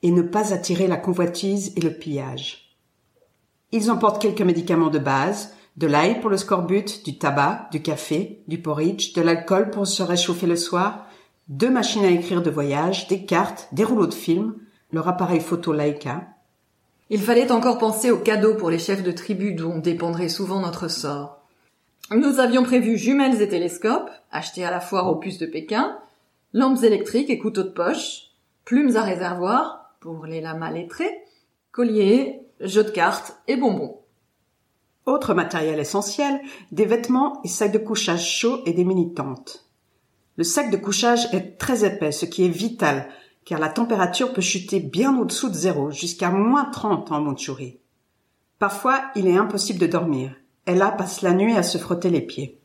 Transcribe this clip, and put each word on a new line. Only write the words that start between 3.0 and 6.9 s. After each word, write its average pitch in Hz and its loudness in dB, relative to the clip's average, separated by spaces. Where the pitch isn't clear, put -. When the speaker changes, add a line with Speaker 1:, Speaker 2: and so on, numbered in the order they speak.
Speaker 1:
Ils 226 2
emportent 214 2
quelques 214 0
médicaments 170 2
de 151 0
base, 139 -2
de 151 0
l'ail 156 2
pour 220 0
le 190 2
scorbut, 190 -2